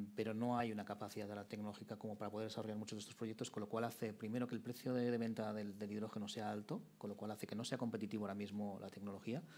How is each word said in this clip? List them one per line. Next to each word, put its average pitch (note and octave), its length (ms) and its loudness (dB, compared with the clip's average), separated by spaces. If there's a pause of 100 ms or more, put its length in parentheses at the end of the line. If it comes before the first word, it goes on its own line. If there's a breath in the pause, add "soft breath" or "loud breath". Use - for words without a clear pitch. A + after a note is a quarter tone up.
(160)
pero A2 160 4
no A#2+ 260 4
hay A#2 140 4
una G#2 120 0
capacidad G#2 440 -2
de G#2 60 -2
la G2+ 100 -2
tecnológica G#2 520 -4
como G#2+ 200 -4
para G#2 140 -2
poder G#2+ 180 0
desarrollar G#2+ 300 0
muchos A2 180 -2
de G#2 40 -2
estos - 140 -8
proyectos, A2+ 360 -2
con G#2+ 100 -2
lo G#2 80 0
cual A2+ 160 2
hace, A2+ 300 0
primero, A2+ 340 0
que B2 60 -2
el A2 80 0
precio B2 320 0
de, B2 160 6
de A#2+ 80 6
venta A2+ 340 2
del, G#2 260 -2
del G#2 140 0
hidrógeno G#2 360 0
sea G#2+ 220 0
alto, G#2 300 0 (160)
con G#2+ 140 -4
lo G2+ 60 -4
cual G#2+ 140 -2
hace - 160 -4
que - 80 -2
no A#2 80 0
sea B2 140 0
competitivo A2 480 2
ahora G2 100 0
mismo G2+ 460 0
la G2 80 -6
tecnología. G2+ 540 -2 (160 loud breath)